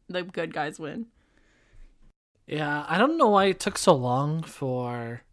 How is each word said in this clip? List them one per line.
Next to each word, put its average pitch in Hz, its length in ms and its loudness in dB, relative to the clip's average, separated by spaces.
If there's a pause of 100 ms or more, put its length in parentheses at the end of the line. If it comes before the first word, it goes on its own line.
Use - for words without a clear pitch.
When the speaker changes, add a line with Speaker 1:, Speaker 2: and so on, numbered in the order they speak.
Speaker 1:
the 180 140 -6
good 170 300 -6
guys 156 260 -6
win. 165 280 -10 (1400)
Speaker 2:
Yeah, 147 420 -4
I 165 100 0
don't 285 200 4
know 269 120 4
why 196 160 6
it 190 140 2
took - 180 -4
so - 180 6
long 139 480 0
for 120 880 -6